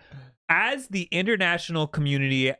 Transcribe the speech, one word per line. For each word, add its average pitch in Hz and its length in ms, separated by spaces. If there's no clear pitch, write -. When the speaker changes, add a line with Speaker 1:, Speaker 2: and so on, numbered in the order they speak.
Speaker 1:
<laughs> - 40
Speaker 2:
As 233 400
the 190 160
international 175 800
community 135 720